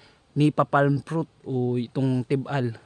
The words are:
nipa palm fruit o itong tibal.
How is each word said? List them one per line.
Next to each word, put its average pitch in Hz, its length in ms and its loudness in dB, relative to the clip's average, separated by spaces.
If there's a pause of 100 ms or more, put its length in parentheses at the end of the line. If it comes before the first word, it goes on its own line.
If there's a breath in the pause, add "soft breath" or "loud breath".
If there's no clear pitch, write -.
(320 soft breath)
nipa 147 320 2
palm 143 400 2
fruit 160 240 -4 (160)
o 123 320 -2
itong 127 480 -2
tibal. 131 520 -2 (100)